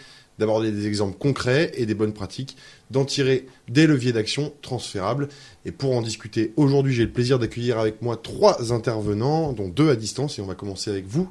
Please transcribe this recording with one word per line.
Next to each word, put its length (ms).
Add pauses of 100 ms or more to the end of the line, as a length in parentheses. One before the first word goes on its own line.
(400)
d'aborder 320
des 160
exemples 280
concrets 600
et 100
des 80
bonnes 180
pratiques, 460 (320)
d'en 160
tirer 400 (220)
des 180
leviers 280
d'action 380 (120)
transférables. 640 (340)
Et 80
pour 240
en 60
discuter 560
aujourd'hui, 340
j'ai 120
le 80
plaisir 260
d'accueillir 400
avec 240
moi 160
trois 560
intervenants, 800
dont 160
deux 220
à 40
distance. 440
Et 20
on 60
va 80
commencer 340
avec 160
vous, 260